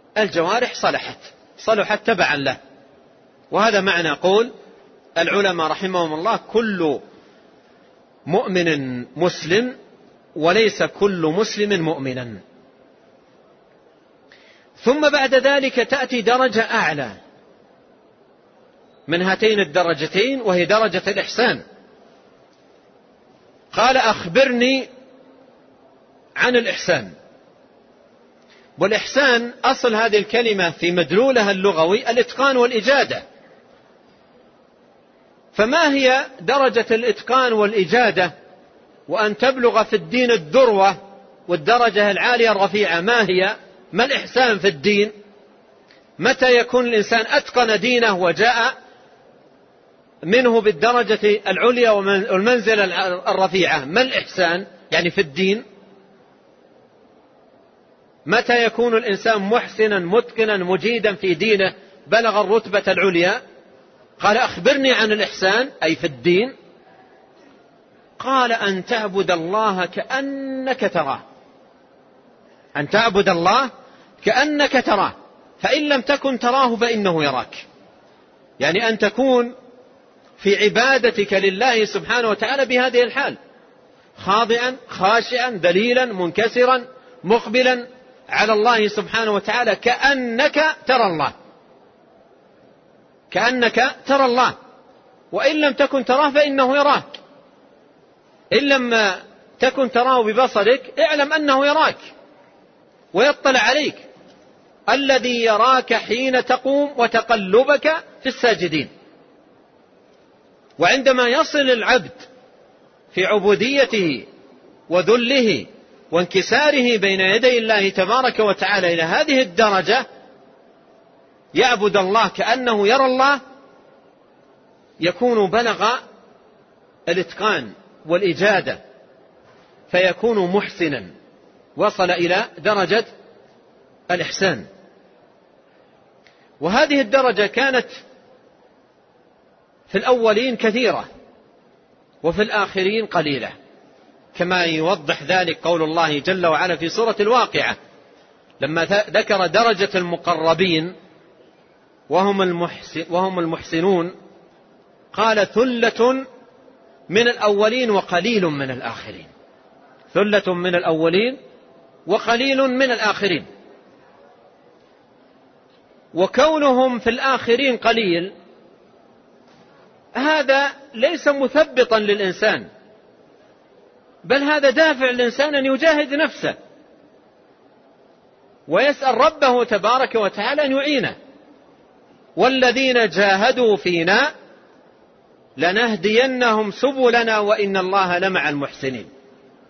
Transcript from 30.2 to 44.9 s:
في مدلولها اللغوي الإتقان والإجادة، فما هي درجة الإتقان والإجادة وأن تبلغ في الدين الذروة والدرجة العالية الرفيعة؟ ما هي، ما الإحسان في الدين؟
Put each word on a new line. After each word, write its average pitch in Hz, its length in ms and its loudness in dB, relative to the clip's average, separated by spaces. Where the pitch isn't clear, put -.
في 170 220 -4
مدلولها 202 600 2
اللغوي 190 600 0
الإتقان 254 460 0
والإجادة، 240 640 0
فما 285 400 0
هي 262 320 2
درجة 233 520 0
الإتقان 240 640 0
والإجادة 202 760 2
وأن 208 300 -2
تبلغ 240 460 2
في 214 120 -2
الدين 226 360 0
الذروة 196 680 4
والدرجة 208 640 2
العالية 226 400 2
الرفيعة؟ 196 500 0
ما 214 280 2
هي، 185 260 0
ما 214 120 2
الإحسان 240 540 0
في 180 80 -2
الدين؟ 202 440 0